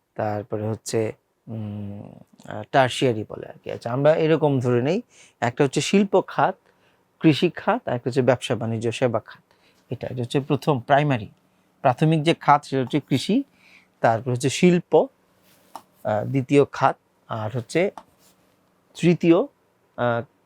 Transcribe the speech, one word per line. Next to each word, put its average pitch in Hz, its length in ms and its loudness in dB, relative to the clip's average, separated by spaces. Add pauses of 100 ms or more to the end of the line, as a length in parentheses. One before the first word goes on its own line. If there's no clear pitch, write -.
(160)
তারপরে 107 520 -4
হচ্ছে, 110 460 -4 (340)
উম, 104 640 -10 (400)
আহ, 104 220 -10
টারশিয়ারি 123 580 0
বলে - 180 -12
আর - 160 -20
কি। - 80 -10
আচ্ছা, 117 200 -8
আমরা 143 240 2
এরকম 156 440 0
ধরে 123 220 0
নেই, 170 200 -2 (400)
একটা 120 220 0
হচ্ছে 143 180 0
শিল্প 196 460 2
খাত, 156 280 0 (640)
কৃষি 165 300 4
খাত, - 380 -4
আর 123 80 -2
একটা 123 140 -6
হচ্ছে 127 120 0
ব্যবসা 123 340 0
বাণিজ্য 113 360 -4
সেবা 113 280 -2
খাত। - 240 -14 (460)
এটা, - 180 -10
এটা 123 140 -8
হচ্ছে 120 180 -2
প্রথম 139 400 -2
প্রাইমারি, 139 500 0 (520)
প্রাথমিক 156 420 2
যে 160 100 2
খাত 143 320 2
সেটা 135 160 -4
হচ্ছে 131 180 -2
কৃষি, 190 440 -2 (580)
তারপর 117 300 0
হচ্ছে 127 180 -2
শিল্প, 175 460 2
আহ, - 1300 -4
দ্বিতীয় 135 480 2
খাত, - 260 0 (300)
আর 110 300 -8
হচ্ছে 160 340 -2 (1040)
তৃতীয়, 170 460 4
আহ, - 800 -4 (240)